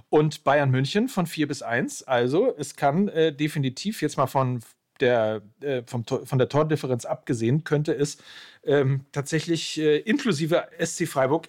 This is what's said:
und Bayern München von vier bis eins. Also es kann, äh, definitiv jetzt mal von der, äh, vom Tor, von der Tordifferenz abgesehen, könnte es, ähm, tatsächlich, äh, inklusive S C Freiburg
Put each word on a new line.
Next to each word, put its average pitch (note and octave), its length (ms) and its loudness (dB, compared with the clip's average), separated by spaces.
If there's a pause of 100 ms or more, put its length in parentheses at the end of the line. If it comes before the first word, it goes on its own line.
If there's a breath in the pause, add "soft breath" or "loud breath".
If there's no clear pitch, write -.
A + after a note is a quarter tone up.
und D3+ 340 4
Bayern C#3+ 260 4
München C#3 380 2
von F3+ 180 -2
vier D3+ 220 -2
bis C#3 160 -8
eins. A#2+ 400 -4
Also C3 520 2
es - 200 -10
kann, D#3+ 320 2
äh, D#3+ 260 0
definitiv D3 720 -4
jetzt D3 140 -2
mal C#3 100 2
von B2+ 320 0 (400)
der, A2 420 2 (200)
äh, C3+ 240 -4
vom B2 200 -6
Tor, C3 200 -4
von C3 140 -2
der B2+ 100 4
Tordifferenz C#3+ 560 0
abgesehen, B2 580 -2
könnte D3+ 300 0
es, C#3+ 240 -2 (460 loud breath)
ähm, C#3 500 2
tatsächlich, D#3 680 -4
äh, D3+ 200 4
inklusive E3+ 800 0
S E3 200 -4
C E3 80 -2
Freiburg C#3+ 440 0